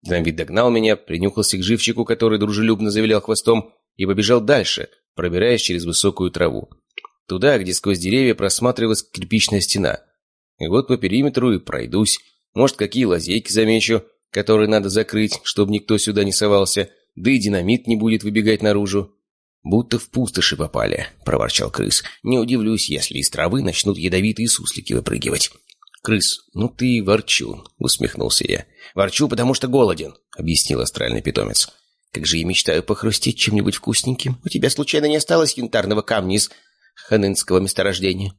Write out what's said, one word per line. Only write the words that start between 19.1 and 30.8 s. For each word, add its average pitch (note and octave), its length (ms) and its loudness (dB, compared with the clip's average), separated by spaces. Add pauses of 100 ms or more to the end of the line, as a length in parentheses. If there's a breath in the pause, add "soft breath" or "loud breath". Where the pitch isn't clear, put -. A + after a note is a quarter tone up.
«Будто A2 360 0
в - 100 -12
пустоши G2+ 460 -2
попали», — A1+ 520 -4 (180)
проворчал A1 440 0
крыс. - 340 -2 (200 loud breath)
«Не B2 160 2
удивлюсь, A2+ 500 0
если - 280 -4
из C#2 120 -2
травы F#2+ 320 -2
начнут F#2+ 360 -2
ядовитые F#2+ 500 0
суслики - 460 -4
выпрыгивать». - 580 -2 (500)
«Крыс, - 520 -2
ну G#2+ 160 -2
ты B2 280 0
и A2 40 0
ворчун», — F#2+ 680 -2 (100)
усмехнулся - 680 -2
я. G1+ 180 -2 (300 loud breath)
«Ворчу, G2 320 0
потому A#2+ 260 0
что C3 140 -4
голоден», — F#2+ 480 0 (220)
объяснил D#2+ 420 0
астральный A#1 420 -4